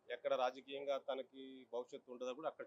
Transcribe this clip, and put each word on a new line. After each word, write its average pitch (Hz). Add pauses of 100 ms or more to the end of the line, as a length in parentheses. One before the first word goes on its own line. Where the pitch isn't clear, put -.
(120)
ఎక్కడ 135
రాజకీయంగా 135
తనకి 131
భవిష్యత్తు 123
ఉంటుందో 123
కూడా 151
అక్కడ -